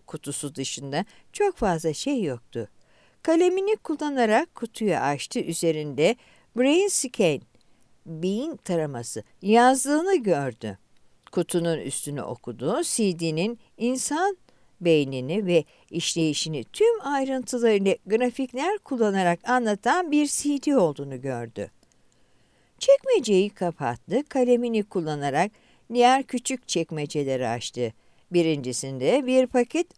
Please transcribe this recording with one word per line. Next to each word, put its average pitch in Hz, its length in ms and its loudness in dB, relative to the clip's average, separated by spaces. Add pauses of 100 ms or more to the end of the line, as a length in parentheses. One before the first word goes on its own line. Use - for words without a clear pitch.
kutusu 143 480 -10
dışında 139 500 -6 (280)
çok 403 240 0
fazla 165 360 0
şey 269 300 -2
yoktu. 120 440 -6 (560)
Kalemini 359 520 2
kullanarak 285 800 0
kutuyu 214 400 -2
açtı. 139 440 -2
Üzerinde 156 760 0 (420)
"Brain 302 300 4
Scan", 185 540 0 (640)
beyin 196 520 -4
taraması 143 640 -6 (180)
yazdığını 269 720 4
gördü. 143 640 0 (540)
Kutunun 170 460 0
üstünü 139 440 -6
okudu. 127 600 -4
C 190 360 -2
D'nin 170 400 -2 (180)
insan 294 600 -2 (440)
beynini 151 640 2
ve 175 180 4 (260)
işleyişini 156 760 -4
tüm 427 440 0
ayrıntılarıyla 247 880 0 (100)
grafikler 247 720 -2
kullanarak 196 720 0
anlatan 254 600 0
bir 294 160 4
C 285 360 -2
D 285 140 2
olduğunu 139 440 0
gördü. 120 500 -8 (1080)
Çekmeceyi 254 720 4
kapattı. 170 800 -4
Kalemini 240 540 2
kullanarak 156 680 -2 (420)
diğer 247 300 4
küçük - 440 -6
çekmeceleri 147 800 -2
açtı. 117 460 -4 (400)
Birincisinde 143 920 0
bir 254 220 4
paket 262 400 0 (100)